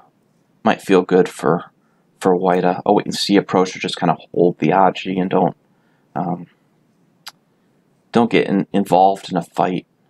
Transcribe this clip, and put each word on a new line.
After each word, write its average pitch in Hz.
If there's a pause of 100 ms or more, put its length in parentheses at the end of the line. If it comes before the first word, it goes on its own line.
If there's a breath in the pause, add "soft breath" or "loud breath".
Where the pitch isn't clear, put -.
(640)
might -
feel 92
good 90
for, - (480)
for 92
white. 90
Uh, 90
a 104
wait -
and -
see -
approach 92
to -
just -
kinda 82 (160)
hold 87
the 78
Aji 95
and 92
don't, 92 (580)
um, 87 (1700)
don't 113
get -
in, 98
involved 95
in 92
a 85
fight, - (240)